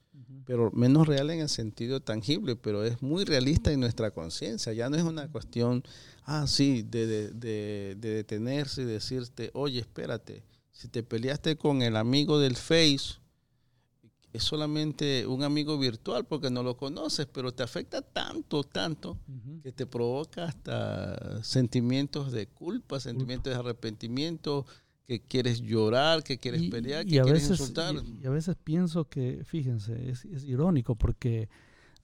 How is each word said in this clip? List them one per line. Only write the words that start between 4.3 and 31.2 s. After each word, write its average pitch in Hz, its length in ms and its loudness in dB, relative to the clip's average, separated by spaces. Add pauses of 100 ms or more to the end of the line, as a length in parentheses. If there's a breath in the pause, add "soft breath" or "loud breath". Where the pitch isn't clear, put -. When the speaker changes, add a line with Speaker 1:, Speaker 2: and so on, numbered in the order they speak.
Speaker 2:
Ya 117 160 -2
no 147 80 0
es 170 60 2
una 160 280 -4
cuestión, 120 520 0 (420 loud breath)
ah, 147 220 0
sí, 135 340 4
de, 113 260 -2
de, 107 240 -2
de, 104 680 -6
de 113 120 -6
detenerse 117 720 -4
y 131 40 -4
decirte, 120 680 -6
"Oye, 135 260 -2
espérate, 110 640 -8 (280 soft breath)
si - 160 -18
te 120 160 -4
peleaste 131 540 -2
con 139 260 2
el 117 120 2
amigo 139 440 4
del 135 160 4
Face, 156 640 4 (1120)
es 110 100 -4
solamente 151 840 0
un 131 160 0
amigo 147 340 0
virtual 127 480 -2
porque 139 240 -4
no 123 140 -2
lo 123 140 -2
conoces, 165 500 -4
pero 127 260 -6
te 123 100 -4
afecta - 380 -6
tanto, - 600 -4
tanto, 175 540 -6 (100)
Speaker 1:
Ujú. 135 340 -14
Speaker 2:
que 139 120 -12
te 127 120 -6
provoca 127 600 -4
hasta 104 1000 -6
sentimientos 131 880 0
de 113 160 -4
culpa, - 80 -20 (400)
Speaker 1:
Culpa. 135 40 -4
Speaker 2:
sentimientos 127 540 -4
de 123 60 -2
arrepentimiento, 127 1080 -4 (400 loud breath)
que 120 160 -4
quieres 123 400 0
llorar, 120 640 4
que 131 140 -4
quieres 131 260 0
Speaker 1:
Y, 175 60 0
Speaker 2:
pelear, 131 360 -4
Speaker 1:
y 202 60 -2
Speaker 2:
que 143 80 10
Speaker 1:
a 131 40 8
Speaker 2:
quieres 143 260 8
Speaker 1:
veces, 180 100 4
Speaker 2:
insultar". 151 360 -2
Speaker 1:
y, 123 280 -8
y - 20 -6
a 127 40 -2
veces 160 260 0
pienso 165 540 0
que, 131 340 -4
fíjense, 120 640 -4
es, 127 160 -6
es 147 200 -10
irónico 135 500 2
porque 113 540 0 (540 soft breath)